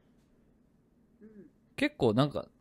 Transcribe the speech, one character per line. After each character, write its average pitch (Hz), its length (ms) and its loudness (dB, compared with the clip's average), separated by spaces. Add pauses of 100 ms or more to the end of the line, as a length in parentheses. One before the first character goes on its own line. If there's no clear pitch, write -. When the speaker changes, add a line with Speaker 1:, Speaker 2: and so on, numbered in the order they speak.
(1200)
Speaker 1:
う 208 40 -20
ん。 214 40 -20 (480)
Speaker 2:
結 294 200 -2
構 110 180 2
な 131 100 4
ん 143 60 -2
か、 - 180 -10 (120)